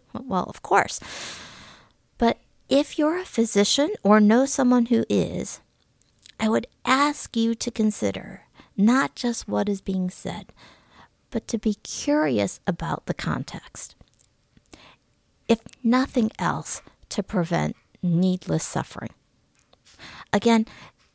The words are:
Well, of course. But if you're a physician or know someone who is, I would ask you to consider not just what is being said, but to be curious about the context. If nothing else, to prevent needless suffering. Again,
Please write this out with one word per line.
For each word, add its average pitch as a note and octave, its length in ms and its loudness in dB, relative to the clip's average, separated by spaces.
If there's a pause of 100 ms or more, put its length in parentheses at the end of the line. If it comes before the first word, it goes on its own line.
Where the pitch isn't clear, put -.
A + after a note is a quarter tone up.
(140)
Well, G#3+ 300 -4
of - 180 -14
course. - 360 2 (1200)
But A#3 220 2 (300)
if C#4 300 2
you're D#4 200 2
a F#4 60 -6
physician A3+ 640 2 (120)
or G#3 180 8
know A3 240 6
someone B3 420 2
who A3+ 220 2
is, - 520 -2 (800)
I A3 80 0
would A3+ 180 2 (180)
ask C#4 520 0
you A3+ 200 0
to - 140 -6
consider G#3+ 720 -2 (340)
not B3+ 400 2
just A#3 320 -4
what G#3 200 -2
is G3 120 -4
being F#3 280 -4
said, F#3 440 -10 (800)
but - 180 -6
to A3+ 100 -4
be G#3+ 160 -2
curious C#4+ 920 -2
about D#3+ 400 -6
the - 80 -4
context. - 840 -8 (1500)
If A3+ 120 2 (220)
nothing B3 560 2
else, - 420 -4 (280)
to - 140 -6
prevent E3 520 -2 (280)
needless F3 600 0
suffering. - 500 -8 (1200)
Again, A3+ 340 4 (480)